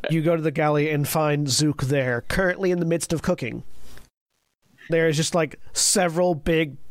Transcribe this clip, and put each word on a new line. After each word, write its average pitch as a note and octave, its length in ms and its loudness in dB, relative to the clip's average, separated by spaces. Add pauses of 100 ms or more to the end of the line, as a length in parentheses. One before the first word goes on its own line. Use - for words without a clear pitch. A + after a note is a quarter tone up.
(100)
you D#3+ 120 2
go E3 140 2
to D#3+ 60 -4
the D#3 80 0
galley D3+ 400 2
and D3 180 0
find D3 400 0
Zook D3 360 0
there, B2+ 440 0
currently F#3 420 0
in F3 80 2
the E3+ 80 0
midst E3 280 0
of D3+ 80 -2
cooking. - 420 -2 (1300)
There E3 180 4
is D3 80 2
just, D#3+ 180 0
like, D#3+ 240 0 (140)
several F3+ 600 2
big D#3+ 420 0 (140)